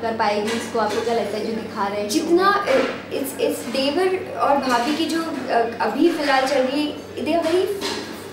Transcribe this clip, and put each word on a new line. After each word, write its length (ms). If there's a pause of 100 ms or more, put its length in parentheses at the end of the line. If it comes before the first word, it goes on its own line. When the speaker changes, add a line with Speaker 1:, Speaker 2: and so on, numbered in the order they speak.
Speaker 1:
कर 100
पाएगी 360
इसको, 320
आपको 220
क्या 120
लगता 240
है 80
जो 80
दिखा 340
रहे 140
हैं? 80
Speaker 2:
जितना, 600
अ, 60 (380)
इस, 280
इस 160
देवर 840
और 180
भाभी 380
की 100
जो, 160
अ, 480 (120)
अभी 280
फिलहाल 380
चल 140
रही 200
है, 140 (200)
they 180
are 120
very, 220 (640)